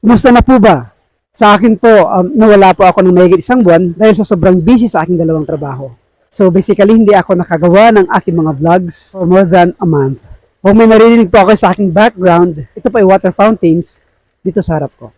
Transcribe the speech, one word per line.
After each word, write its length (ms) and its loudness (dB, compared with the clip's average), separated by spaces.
Kumusta 240 2
na 160 2
po 160 2
ba? 320 0
Sa 240 0
akin 240 0
po, 80 2
um, 400 2
nawala 480 2
po 80 0
ako 240 2
ng 80 2
mahigit 240 2
isang 240 -2
buwan 320 0
dahil 240 2
sa 80 -4
sobrang 320 0
busy 240 0
sa 160 -4
aking 160 -4
dalawang 320 -4
trabaho. 400 -10
So 240 -2
basically, 480 0
hindi 160 4
ako 240 -2
nakagawa 560 0
ng 240 0
aking 160 -6
mga 240 -4
vlogs 560 -4
for 80 -6
more 240 2
than 320 0
a 80 -4
month. 320 -4
Kung 160 0
may 160 4
naririnig 400 2
po 80 2
ako 160 2
sa 160 -2
aking 160 -4
background, 880 -2
ito 160 -8
po 80 -2
ay 80 2
water 240 -2
fountains 640 -2
dito 160 -4
sa 160 -6
harap 240 -8
ko. 180 -20